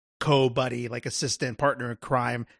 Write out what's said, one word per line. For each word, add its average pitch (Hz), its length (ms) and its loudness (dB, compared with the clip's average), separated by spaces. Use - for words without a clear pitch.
co-buddy, 127 680 2
like, 120 180 -8
assistant 123 520 -4
partner 123 340 0
in 113 60 -10
crime. 120 480 0